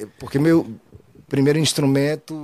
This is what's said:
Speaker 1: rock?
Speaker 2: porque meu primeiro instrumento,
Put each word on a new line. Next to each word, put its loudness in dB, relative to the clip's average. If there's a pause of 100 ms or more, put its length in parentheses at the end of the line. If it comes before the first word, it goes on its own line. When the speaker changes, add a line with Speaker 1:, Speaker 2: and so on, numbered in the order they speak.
Speaker 1:
rock? -16
Speaker 2:
porque -4
meu 4 (640)
primeiro 2
instrumento, 0